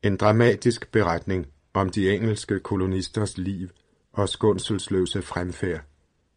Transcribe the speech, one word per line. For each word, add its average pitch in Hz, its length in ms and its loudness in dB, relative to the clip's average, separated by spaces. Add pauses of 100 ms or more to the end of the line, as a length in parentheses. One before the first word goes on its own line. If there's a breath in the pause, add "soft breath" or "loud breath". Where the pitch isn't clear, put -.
En 101 140 2
dramatisk 113 760 4
beretning 87 540 0 (280)
om 98 160 2
de 98 240 2
engelske 104 460 -2
kolonisters 95 760 -2
liv 92 300 -6 (440)
og 101 160 0
skånselsløse 95 920 0
fremfærd 87 580 -6 (560)